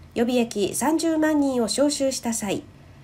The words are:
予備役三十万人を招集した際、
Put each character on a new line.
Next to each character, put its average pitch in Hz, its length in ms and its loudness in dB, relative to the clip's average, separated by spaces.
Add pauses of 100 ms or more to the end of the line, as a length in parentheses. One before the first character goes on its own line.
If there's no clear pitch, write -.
(140)
予 233 100 0
備 247 120 0
役 226 380 0
三 311 240 0
十 320 180 0
万 311 220 2
人 262 240 2
を 220 40 0
招 269 240 2
集 277 200 -2
し 262 80 -4
た 233 140 -4
際、 196 320 -4 (400)